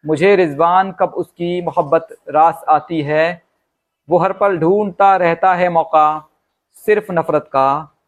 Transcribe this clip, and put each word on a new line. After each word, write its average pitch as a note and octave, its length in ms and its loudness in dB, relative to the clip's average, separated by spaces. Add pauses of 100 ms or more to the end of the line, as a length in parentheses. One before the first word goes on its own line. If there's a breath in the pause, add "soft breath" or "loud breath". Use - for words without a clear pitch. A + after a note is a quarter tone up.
मुझे D#3 320 2
रिजवान F3 560 0
कब F3 220 -4
उसकी F3 480 -6
मोहब्बत E3 460 -2 (200)
रास D#3 400 0
आती D3+ 340 0
है। D#3 400 -2 (680)
वो E3+ 100 2
हर F#3 140 0
पल G3 260 -2
ढूंढता G3 580 2
रहता F3+ 380 0
है F3+ 160 0
मौका D#3 360 2 (720)
सिर्फ G3 340 -2
नफ़रत D#3 380 -2
का C#3 480 -2 (120)